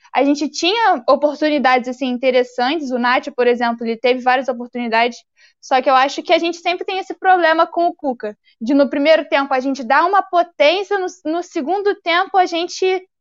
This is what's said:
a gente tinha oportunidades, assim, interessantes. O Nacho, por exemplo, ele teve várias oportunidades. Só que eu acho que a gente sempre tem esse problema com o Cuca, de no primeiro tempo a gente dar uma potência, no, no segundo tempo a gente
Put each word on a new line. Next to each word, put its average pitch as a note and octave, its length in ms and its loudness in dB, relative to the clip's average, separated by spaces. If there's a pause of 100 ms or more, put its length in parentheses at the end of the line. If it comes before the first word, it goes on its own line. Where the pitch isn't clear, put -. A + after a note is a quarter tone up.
(140)
a B3+ 100 2
gente C#4+ 260 0
tinha F#4 600 0
oportunidades, C#4 800 0
assim, B3+ 180 -6
interessantes. B3+ 840 -2
O B3 80 -2
Nacho, B3 340 0
por B3 140 0
exemplo, A#3 380 0
ele A3+ 120 -4
teve B3 240 0
várias B3+ 260 0
oportunidades. A#3+ 680 -4 (440)
Só C4 200 0
que C4+ 80 0
eu C4 60 6
acho C#4 280 0
que - 100 0
a D#4+ 40 6
gente E4+ 200 -4
sempre F4+ 280 -4
tem F#4+ 140 -6
esse F4+ 160 -8
problema E4+ 520 2
com E4+ 200 -2
o F4 80 -4
Cuca, A#3+ 420 -8 (240)
de A#3 120 -2
no C#4 160 4
primeiro D#4 380 2
tempo C#4 260 -2
a C4 60 0
gente C4+ 240 -4
dar C#4 220 2
uma F#4+ 180 2
potência, F4 720 0
no, F#4 100 -4 (180)
no E4 180 -4
segundo F4+ 580 -4
tempo F4+ 360 0
a F#4 80 4
gente F#4 600 -4 (160)